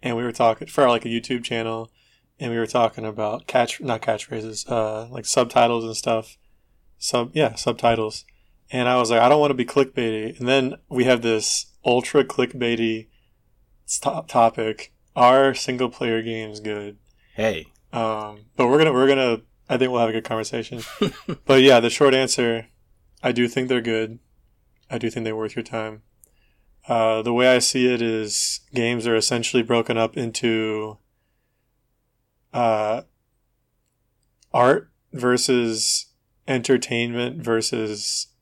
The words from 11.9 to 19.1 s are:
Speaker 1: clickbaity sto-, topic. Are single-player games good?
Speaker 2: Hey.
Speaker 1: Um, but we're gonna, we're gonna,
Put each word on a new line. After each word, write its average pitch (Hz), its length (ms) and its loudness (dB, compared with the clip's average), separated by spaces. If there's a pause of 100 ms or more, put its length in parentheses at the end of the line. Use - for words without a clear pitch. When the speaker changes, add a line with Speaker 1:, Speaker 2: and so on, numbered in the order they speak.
Speaker 1:
clickbaity 117 840 -2 (760)
sto-, - 420 -6
topic. 113 680 0 (220)
Are 131 400 6
single-player 120 640 -4
games 110 380 -10
good? 104 380 -10 (360)
Speaker 2:
Hey. 101 340 -4 (260)
Speaker 1:
Um, 107 480 -4 (160)
but 123 100 4
we're 135 100 4
gonna, 156 160 4
we're 131 140 4
gonna, 131 300 2 (320)